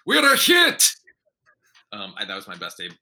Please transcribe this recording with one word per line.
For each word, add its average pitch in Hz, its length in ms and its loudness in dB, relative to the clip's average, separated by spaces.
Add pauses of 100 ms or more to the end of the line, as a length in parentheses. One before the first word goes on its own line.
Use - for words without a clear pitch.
We're 285 280 2
a 254 40 4
hit! 349 460 2 (1080)
Um, 98 240 -14
I, 104 80 -8
that 98 100 -12
was 98 120 -14
my 95 80 -16
best 87 260 -16
Abe 87 200 -14